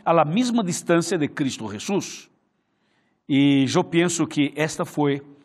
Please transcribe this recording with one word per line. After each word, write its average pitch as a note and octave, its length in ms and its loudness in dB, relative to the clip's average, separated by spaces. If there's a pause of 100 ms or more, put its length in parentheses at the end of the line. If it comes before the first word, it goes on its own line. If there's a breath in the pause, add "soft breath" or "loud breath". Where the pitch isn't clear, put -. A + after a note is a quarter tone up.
a E3+ 100 2
la D#3+ 120 4
misma A#3 380 0
distancia E3+ 560 0
de D3 100 0
Cristo B2 380 -4
Jesús. A#2 640 -6 (960)
Y C#3 360 4
yo C#3+ 180 0
pienso E3+ 420 0
que D3 300 -2
esta D3 300 -4
fue C#3+ 360 -2 (240 loud breath)